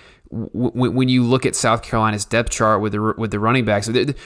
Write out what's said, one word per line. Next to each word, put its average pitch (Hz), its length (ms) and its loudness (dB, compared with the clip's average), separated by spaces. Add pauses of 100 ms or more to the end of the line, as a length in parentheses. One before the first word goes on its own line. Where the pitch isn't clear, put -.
(300)
w-, 113 400 -4
w-, 123 220 0
when 127 160 2
you 127 140 4
look 127 240 2
at - 100 -2
South 113 260 0
Carolina's 107 440 -2
depth 117 240 0
chart 107 320 2
with 107 100 -2
the, 107 240 0
with 110 140 -4
the 101 100 -4
running 117 240 2
backs, 104 220 0
the, 120 180 0
the 139 100 -4 (100)